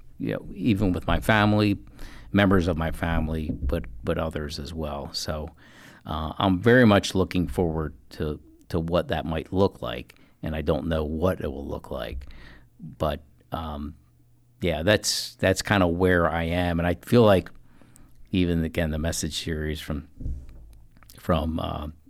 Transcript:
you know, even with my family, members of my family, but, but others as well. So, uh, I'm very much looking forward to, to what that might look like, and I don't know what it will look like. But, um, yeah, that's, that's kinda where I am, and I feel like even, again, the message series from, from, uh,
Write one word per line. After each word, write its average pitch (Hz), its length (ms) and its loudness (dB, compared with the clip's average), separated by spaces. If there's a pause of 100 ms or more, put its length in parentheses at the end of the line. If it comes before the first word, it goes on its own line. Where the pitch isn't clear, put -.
(200)
you 53 140 -4
know, - 120 -6 (100)
even 95 380 0
with - 140 -4
my 82 120 2
family, 104 580 4 (540)
members 98 360 4
of 85 100 2
my 80 140 -2
family, 80 600 -2 (100)
but, 85 240 -2 (180)
but 82 140 -2
others 78 420 -4
as 73 140 -10
well. 73 400 -8
So, 76 360 -6 (560)
uh, 78 320 -4
I'm 95 220 2
very 120 260 8
much 101 300 6
looking 90 320 0
forward 80 460 -2 (180)
to, 76 280 -6 (300)
to 90 100 -2
what 82 300 0
that 78 160 -2
might 80 260 -6
look 95 300 2
like, 60 340 -8 (260)
and 78 140 -4
I 78 60 -2
don't 76 260 0
know 80 160 0
what 80 380 -2
it 78 100 -4
will 71 160 -10
look 73 240 -10
like. 58 340 -8 (540)
But, 73 420 -4 (300)
um, 73 440 -8 (640)
yeah, 80 220 0
that's, - 520 2
that's 95 260 2
kinda 98 260 4
where 87 420 4
I 82 140 -2
am, 85 360 0
and 87 80 0
I 87 80 0
feel - 280 4
like 98 280 4 (800)
even, 87 320 2
again, 82 280 -2
the 78 80 -2
message 80 440 -4
series 78 360 -4
from, - 280 -8 (1120)
from, 80 400 -2
uh, 78 280 -6 (220)